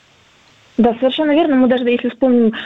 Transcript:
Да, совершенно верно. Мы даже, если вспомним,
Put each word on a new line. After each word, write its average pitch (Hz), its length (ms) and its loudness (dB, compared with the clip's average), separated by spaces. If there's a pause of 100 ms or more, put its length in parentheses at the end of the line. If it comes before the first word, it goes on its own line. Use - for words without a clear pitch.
(800)
Да, 233 220 2
совершенно 262 320 -2
верно. 294 240 0
Мы 254 120 2
даже, 247 200 0
если 240 220 -2
вспомним, 240 420 0 (140)